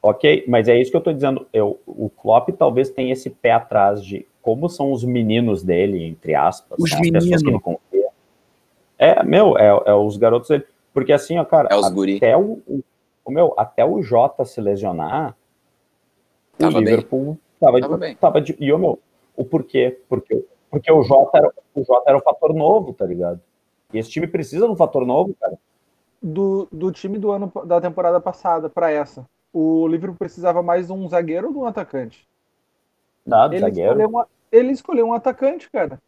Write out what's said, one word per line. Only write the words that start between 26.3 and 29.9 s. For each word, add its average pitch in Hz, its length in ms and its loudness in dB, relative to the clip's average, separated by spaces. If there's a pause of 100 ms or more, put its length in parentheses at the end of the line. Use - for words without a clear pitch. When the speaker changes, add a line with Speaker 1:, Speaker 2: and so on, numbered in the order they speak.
Speaker 4:
do 180 200 -6
time 196 260 -10
do 202 140 -4
ano, 202 200 -6 (140)
da 170 160 0
temporada 175 380 -2
passada 170 500 -6
pra 170 220 -2
essa, 143 340 -8 (280)
o 160 340 0
Liverpool 165 300 -6